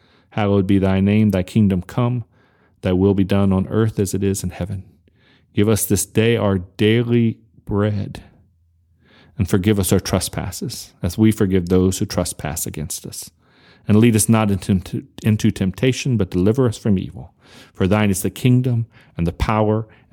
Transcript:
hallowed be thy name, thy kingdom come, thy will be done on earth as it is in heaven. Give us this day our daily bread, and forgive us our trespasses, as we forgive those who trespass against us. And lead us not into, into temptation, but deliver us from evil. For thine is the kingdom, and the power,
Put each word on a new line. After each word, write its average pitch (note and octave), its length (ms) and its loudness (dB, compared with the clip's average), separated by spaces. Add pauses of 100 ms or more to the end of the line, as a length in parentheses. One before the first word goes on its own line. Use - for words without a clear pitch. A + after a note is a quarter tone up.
(300)
hallowed G2+ 360 2
be G2 120 2
thy F#2+ 220 2
name, G#2 320 2
thy F#2 100 0
kingdom F#2+ 400 2
come, A#2+ 420 -4 (560)
thy F#2 140 0
will F#2+ 180 4
be G2 120 2
done G2 280 2
on F#2+ 160 0
earth A2 300 0
as G2 160 -2
it G2 100 -4
is G2 180 -2
in F2+ 80 -6
heaven. F#2+ 340 -10 (680)
Give G#2 160 2
us G#2+ 160 2
this - 220 -2
day A#2 280 2
our G2+ 220 0
daily A2+ 840 0 (260)
bread, G2+ 560 -4 (1120)
and - 140 -2
forgive G2+ 280 2
us F#2+ 140 0
our F#2+ 80 4
trespasses, - 1000 -6
as F2+ 160 -4
we A2 120 6
forgive F#2+ 380 0
those F#2 300 2
who G#2 80 -4
trespass - 600 -6
against - 380 -10
us. - 260 -16 (580)
And G#2 100 4
lead A#2 160 6
us G#2 140 2
not A2 220 2
into, - 580 -4 (160)
into G#2+ 260 2
temptation, B2 640 -2
but G2 140 -2
deliver A2+ 380 2
us G#2+ 100 -4
from G2+ 200 0
evil. E2+ 360 -10 (380)
For F#2+ 160 0
thine G#2 220 2
is F#2 120 -2
the F#2+ 80 -4
kingdom, B2 560 0 (300)
and E2+ 100 -2
the D3+ 60 -2
power, G#2+ 560 0 (240)